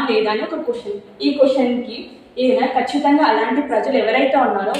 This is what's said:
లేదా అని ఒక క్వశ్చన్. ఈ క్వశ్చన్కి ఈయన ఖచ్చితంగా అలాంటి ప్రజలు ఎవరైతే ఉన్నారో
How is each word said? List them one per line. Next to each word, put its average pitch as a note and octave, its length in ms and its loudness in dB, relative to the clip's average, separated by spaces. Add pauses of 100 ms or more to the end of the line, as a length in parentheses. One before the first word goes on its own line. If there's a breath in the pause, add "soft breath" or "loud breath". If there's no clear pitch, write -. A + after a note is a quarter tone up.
(120)
లేదా G#3+ 200 2
అని A3+ 160 -2
ఒక D#4 200 -6
క్వశ్చన్. G#3 320 -6 (260)
ఈ C#4+ 120 2
క్వశ్చన్కి B3 600 2 (460)
ఈయన B3+ 220 2 (120)
ఖచ్చితంగా C#4+ 540 2
అలాంటి A#3+ 300 0 (100)
ప్రజలు A3+ 320 0
ఎవరైతే C4+ 340 2 (100)
ఉన్నారో G#3 320 -2